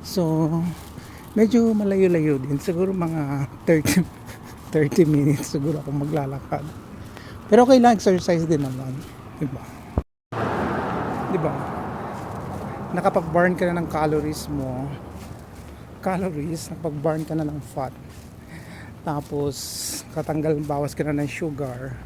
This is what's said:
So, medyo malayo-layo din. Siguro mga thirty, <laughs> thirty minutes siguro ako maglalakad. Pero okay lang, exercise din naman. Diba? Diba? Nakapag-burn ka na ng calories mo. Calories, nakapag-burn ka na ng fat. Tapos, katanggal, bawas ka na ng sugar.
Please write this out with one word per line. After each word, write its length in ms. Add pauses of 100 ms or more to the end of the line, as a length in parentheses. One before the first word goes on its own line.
So, 420 (880)
medyo 400
malayo-layo 640
din. 160
Siguro 400
mga 560 (160)
thirty, 320 (360)
<laughs> 360
thirty 320
minutes 480
siguro 320
ako 80
maglalakad. 720 (880)
Pero 160
okay 160
lang, 160
exercise 480
din 160
naman. 320 (480)
Diba? 160 (1800)
Diba? 160 (1400)
Nakapag-burn 640
ka 80
na 160
ng 80
calories 560
mo. 400 (1120)
Calories, 720
nakapag-burn 560
ka 80
na 80
ng 160 (160)
fat. 160 (1120)
Tapos, 520 (600)
katanggal, 480
bawas 320
ka 80
na 160
ng 80
sugar. 800